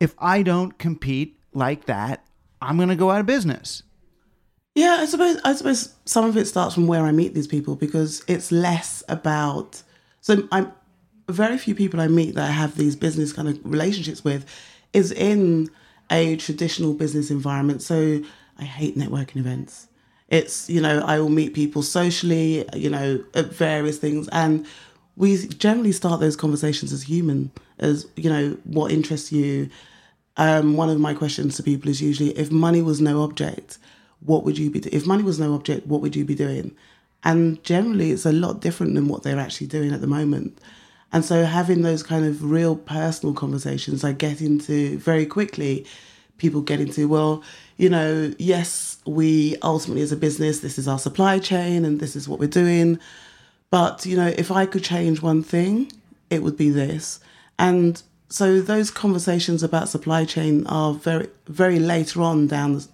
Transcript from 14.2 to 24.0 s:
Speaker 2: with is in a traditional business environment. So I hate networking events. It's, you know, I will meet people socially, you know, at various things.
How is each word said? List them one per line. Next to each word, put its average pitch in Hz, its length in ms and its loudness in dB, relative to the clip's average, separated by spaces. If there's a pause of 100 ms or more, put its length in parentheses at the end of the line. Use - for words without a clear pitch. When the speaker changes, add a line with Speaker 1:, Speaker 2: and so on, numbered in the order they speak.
Speaker 2:
with 139 220 -2 (480)
is 185 180 4
in 180 580 2 (400)
a 165 280 2
traditional 160 560 -4
business 147 360 -2
environment. 139 520 0
So 156 400 0 (360)
I - 60 -12
hate 143 340 -6
networking 139 380 -4
events. 127 540 -8 (400)
It's, - 400 0
you 170 100 2
know, 151 220 2
I 156 180 2
will 156 80 2
meet 156 260 2
people 147 280 -2
socially, 165 840 0 (100)
you - 160 -2
know, 139 320 -2 (120)
at 165 140 2
various 151 500 -2
things. 151 320 -2